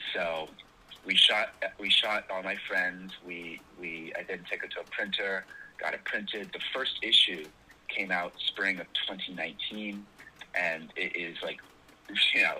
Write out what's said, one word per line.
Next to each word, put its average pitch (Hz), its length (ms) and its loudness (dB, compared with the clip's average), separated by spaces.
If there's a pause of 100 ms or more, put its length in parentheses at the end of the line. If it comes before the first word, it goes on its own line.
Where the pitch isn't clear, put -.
(140)
so 82 340 0 (580)
we 98 100 2
shot, 107 380 6 (260)
we 101 100 -4
shot 104 420 4
all 95 120 -2
my 95 120 -2 (120)
friends. 92 460 0 (120)
We, 85 340 -10 (200)
we, 82 380 -8
I 85 60 -4
then 87 260 -8
took - 140 -2
it - 80 -8
to - 80 -6
a 85 60 -10
printer, 98 600 -2 (320)
got - 160 -2
it - 120 -8
printed. 104 480 -4
The - 80 -6 (120)
first 131 280 -2
issue - 440 6 (440)
came 95 200 -2
out 87 300 0
spring 95 400 0
of 85 80 -8 (180)
twenty 92 300 -6
nineteen, 101 680 -6 (520)
and 80 400 0
it 87 200 -2
is, 85 280 -4
like, 82 180 -6 (720)
you - 80 6
know, - 180 4